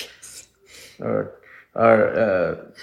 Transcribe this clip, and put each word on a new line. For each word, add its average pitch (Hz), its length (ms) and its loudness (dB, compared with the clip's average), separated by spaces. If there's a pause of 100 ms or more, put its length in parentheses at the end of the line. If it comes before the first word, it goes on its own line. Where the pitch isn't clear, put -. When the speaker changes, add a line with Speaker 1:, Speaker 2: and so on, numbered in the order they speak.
Speaker 1:
cast. - 400 -20 (520)
Speaker 2:
Or, - 400 -6 (340)
or, 113 340 4 (120)
uh, 92 360 0 (280)